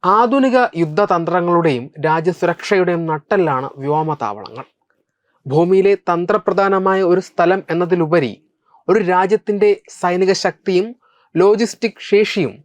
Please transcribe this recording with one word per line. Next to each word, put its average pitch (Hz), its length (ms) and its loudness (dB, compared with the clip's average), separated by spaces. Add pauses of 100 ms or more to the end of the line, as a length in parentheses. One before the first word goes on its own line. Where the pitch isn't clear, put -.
(180)
ആധുനിക 254 400 2 (240)
യുദ്ധതന്ത്രങ്ങളുടെയും 170 1000 0 (220)
രാജ്യസുരക്ഷയുടെയും 170 1040 -2
നട്ടെല്ലാണ് 151 580 -2 (140)
വ്യോമതാവളങ്ങൾ. 135 840 -6 (880)
ഭൂമിയിലെ 185 420 4 (160)
തന്ത്രപ്രധാനമായ 190 880 0 (120)
ഒരു 180 160 2
സ്ഥലം 180 320 0 (140)
എന്നതിലുപരി 165 580 0 (580)
ഒരു 208 100 4 (120)
രാജ്യത്തിൻ്റെ 202 580 0 (300)
സൈനിക 185 320 0 (120)
ശക്തിയും 185 440 -2 (540)
ലോജിസ്റ്റിക് 214 680 0
ശേഷിയും 196 440 0 (120)